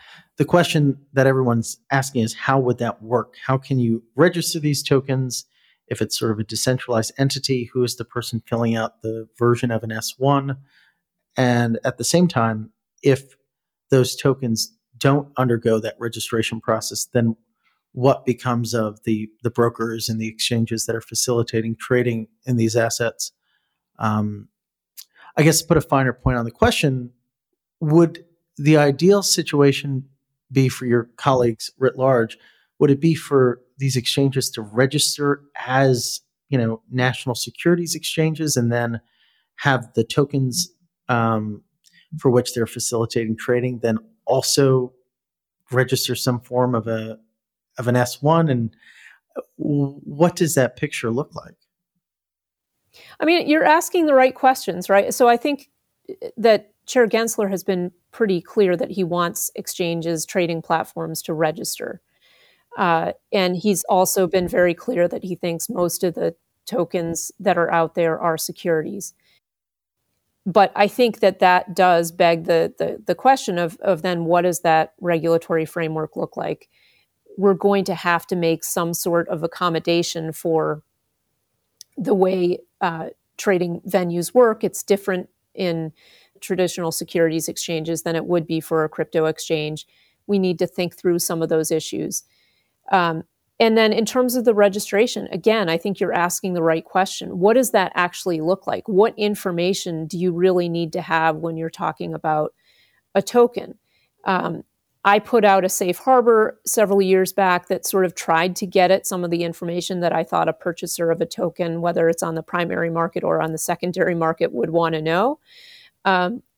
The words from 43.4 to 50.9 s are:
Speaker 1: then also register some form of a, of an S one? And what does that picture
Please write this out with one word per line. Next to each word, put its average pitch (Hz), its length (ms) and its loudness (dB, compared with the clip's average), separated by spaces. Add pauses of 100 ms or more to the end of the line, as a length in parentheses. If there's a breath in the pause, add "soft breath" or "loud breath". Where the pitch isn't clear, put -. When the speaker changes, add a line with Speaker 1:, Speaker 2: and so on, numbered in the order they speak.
Speaker 1:
then 113 180 0 (280)
also 131 640 2 (800)
register 127 420 0
some 123 260 -4
form 123 340 -2
of 110 120 -2
a, 110 320 -6 (600)
of 120 100 -4
an 123 80 2
S 123 260 -2
one? 160 260 4
And 120 260 -2 (800 soft breath)
what 147 800 0
does 160 180 0
that 127 220 2
picture - 340 -6